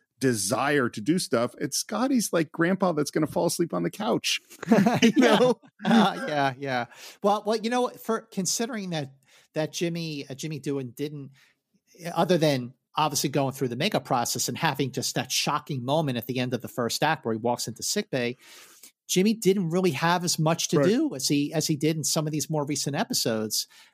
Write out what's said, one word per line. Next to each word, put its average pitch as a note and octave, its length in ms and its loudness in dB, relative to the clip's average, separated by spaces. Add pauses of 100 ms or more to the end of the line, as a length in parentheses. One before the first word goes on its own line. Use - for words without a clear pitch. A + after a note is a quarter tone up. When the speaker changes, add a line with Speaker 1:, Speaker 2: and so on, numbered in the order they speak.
(200)
Speaker 1:
desire B2 720 2
to - 120 -8
do D#3 180 2
stuff. B2 420 0
And C3+ 120 -4
Scotty's A#3 600 -2
like E3+ 180 0
grandpa F3+ 420 2
that's D3 180 -2
gonna D#3 160 0
fall F3 180 -2
asleep E3+ 280 -2
on F3 100 -2
the E3+ 80 -2
couch." - 480 -2 (280)
<laughs> G#3+ 360 4
You A3+ 100 6
Speaker 2:
<laughs> - 40 -2
Yeah. A#3+ 180 6
Speaker 1:
know? B3 240 4 (260)
Speaker 2:
Uh, F#3+ 420 4
yeah, C#3+ 320 0
yeah. C3 260 -2 (360)
Well, G3+ 240 2
well, A3 120 0
you A3 120 -4
know B3 120 0
what? - 200 -4
For A3+ 200 -2 (100)
considering G#3 580 -4
that, D3+ 220 -4 (420)
that D3+ 180 -2
Jimmy, E3 580 -4
uh, C#3 40 -12
Jimmy D#3 260 -8
Doohan C#3 360 -6
didn't, C#3+ 360 -8 (840)
other F3 220 4
than C3+ 360 2 (220)
obviously D3+ 340 0
going C3+ 240 0
through C3 160 -2
the A#2 80 -4
makeup C3+ 260 0
process B2 460 0
and A#2+ 80 -6
having C#3+ 340 0
just - 240 -4
that B2+ 160 -2
shocking C#3+ 540 -2
moment C#3 320 0
at A2+ 100 -6
the B2+ 120 -2
end B2 140 -2
of A#2+ 80 -2
the A2+ 60 -10
first A#2 360 -4
act D#3 200 2
where A2+ 100 -2
he A2 60 -4
walks A#2+ 280 -2
into A2 140 -12
sickbay, B2 540 -2 (720)
Jimmy G3 260 4
didn't F#3+ 360 2
really F#3 220 2
have E3+ 340 0
as - 120 0
much E3 300 0
to D#3+ 120 2
Speaker 1:
Right. C#3 80 4
Speaker 2:
do B3 280 2
as C3+ 140 -4
he, D3 240 0
as D#3 120 0
he D#3+ 120 0
did D#3+ 180 0
in D#3 80 -4
some D#3 240 0
of D3+ 60 -4
these D3 160 -4
more D3+ 160 0
recent C#3+ 320 -2
episodes. A2+ 680 -2 (260)